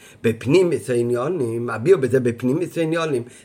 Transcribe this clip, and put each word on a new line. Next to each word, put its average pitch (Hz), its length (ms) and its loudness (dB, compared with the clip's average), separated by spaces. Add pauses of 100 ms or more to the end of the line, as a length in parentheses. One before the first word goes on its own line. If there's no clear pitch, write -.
(240)
בפנים 151 480 2 (240)
עניונים, 120 760 -2
הביאו 139 320 2
בזה 131 180 2
בפנים 123 400 0 (220)
עניונים, 160 420 -2 (220)